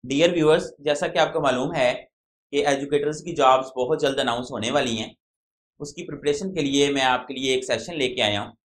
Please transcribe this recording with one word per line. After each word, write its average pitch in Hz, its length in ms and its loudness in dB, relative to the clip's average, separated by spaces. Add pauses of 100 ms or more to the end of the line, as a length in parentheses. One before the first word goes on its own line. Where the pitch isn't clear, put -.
(120)
Dear 156 160 4
viewers, 165 340 4 (180)
जैसा 147 280 -2
कि 175 100 -2
आपको 160 220 0
मालूम 139 320 0
है 127 220 0 (580)
कि 139 100 0
educators 143 580 0
की 170 120 -8
jobs 131 440 4
बहुत 143 260 0
जल्द 139 160 0
announce 123 340 -2
होने 113 180 -4
वाली 127 260 0
हैं, 110 200 -10 (640)
उसकी 151 220 -12
preparation 147 520 -4
के 160 80 -2
लिए 139 280 2
मैं 139 120 0
आपके 127 320 0
लिए 131 220 0
एक 131 80 -2
session 127 300 -4
लेके 127 280 -2
आया 104 180 0
हूँ 107 120 -12 (160)